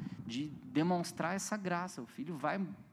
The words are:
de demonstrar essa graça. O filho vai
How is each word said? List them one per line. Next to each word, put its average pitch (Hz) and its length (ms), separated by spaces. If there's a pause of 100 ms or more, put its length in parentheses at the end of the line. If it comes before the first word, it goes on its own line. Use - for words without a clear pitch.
(260)
de 131 220 (160)
demonstrar 170 720
essa 196 220
graça. 180 440
O 117 40
filho 151 320
vai 151 280 (280)